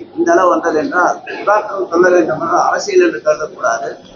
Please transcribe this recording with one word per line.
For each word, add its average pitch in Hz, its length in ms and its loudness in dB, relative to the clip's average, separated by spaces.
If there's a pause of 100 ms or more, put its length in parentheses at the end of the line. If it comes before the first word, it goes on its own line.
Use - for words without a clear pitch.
(160)
இந்த - 160 2
அளவு 180 160 4
வந்தது 165 300 0
என்றால் 151 380 0 (260)
உதாரணம் 196 480 -2
சொல்ல 175 180 4
வேண்டும் 175 320 2
என்றால் 165 260 0
அரசியல் 185 400 2
என்று 151 180 -4
கருதக்கூடாது. 127 640 -2 (260)